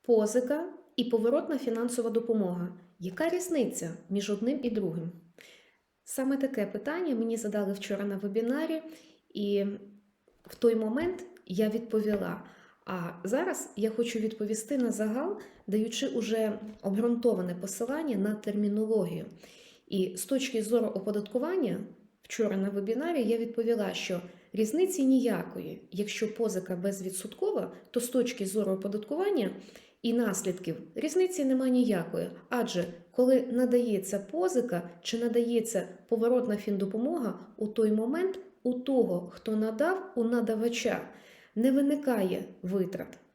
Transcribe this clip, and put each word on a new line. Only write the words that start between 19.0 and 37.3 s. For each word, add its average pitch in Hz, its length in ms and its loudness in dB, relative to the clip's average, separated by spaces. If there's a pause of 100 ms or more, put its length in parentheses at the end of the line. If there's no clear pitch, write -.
І 190 300 -2
з - 80 -6
точки 226 380 0
зору 220 240 2
оподаткування, 208 920 -2 (420)
вчора 202 360 -2
на 196 120 0
вебінарі 233 540 -2
я 226 140 2
відповіла, 226 560 0
що 180 280 -4 (320)
різниці 285 520 2
ніякої. 208 760 2 (100)
Якщо 208 440 -4
позика 185 400 -2
безвідсоткова, 190 960 -2 (200)
то 247 80 0
з 233 100 -2
точки 240 360 0
зору 190 260 0
оподаткування 214 800 0 (500)
і 233 120 0
наслідків 185 640 -2 (200)
різниці 311 500 2
нема 262 240 2
ніякої. 190 600 2 (200)
Адже 202 360 0 (260)
коли 254 300 6 (100)
надається 226 680 2
позика 247 720 0 (120)
чи - 160 -4
надається 233 680 2 (200)
поворотна 233 500 2
фіндопомога, 214 840 0 (180)